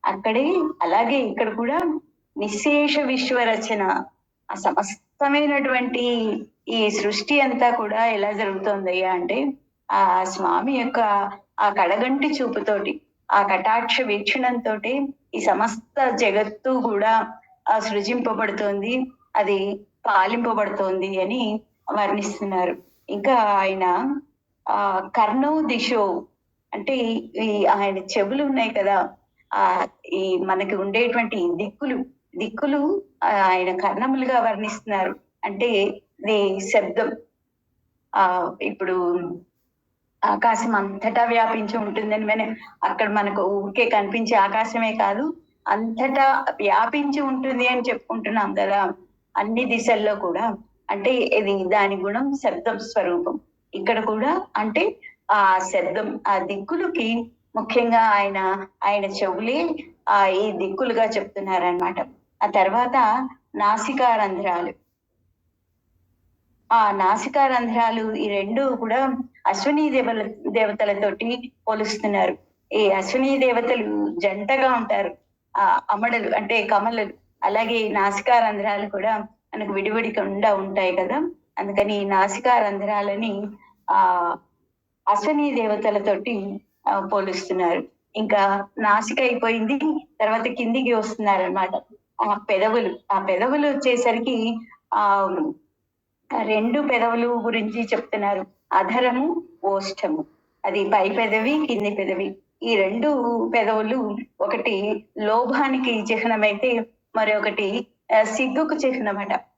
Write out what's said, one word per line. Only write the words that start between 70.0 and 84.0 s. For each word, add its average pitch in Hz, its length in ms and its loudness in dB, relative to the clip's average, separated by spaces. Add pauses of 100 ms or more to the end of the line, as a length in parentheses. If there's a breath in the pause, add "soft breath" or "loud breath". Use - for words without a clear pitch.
దేవతలతోటి 208 1040 -2 (160)
పోలుస్తున్నారు. 208 720 0 (360)
ఈ 208 160 4
అశ్విని 262 480 2
దేవతలు 233 800 0
జంటగా 226 540 2
ఉంటారు, 208 420 -2 (420)
ఆ 185 240 4 (100)
అమడలు 220 440 0
అంటే 214 280 0
కమలలు. 214 500 0 (300)
అలాగే 226 320 0
ఈ 220 140 0
నాసికారంధ్రాలు 208 1000 2
కూడా 208 380 -2 (280)
మనకు 208 160 -6
విడివిడికుండా 208 840 0
ఉంటాయి 190 400 -2
కదా, 247 340 -2 (300)
అందుకని 202 420 0
ఈ 196 40 -2
నాసికారంధ్రాలని 202 1400 0 (480 loud breath)
ఆ - 440 4 (760)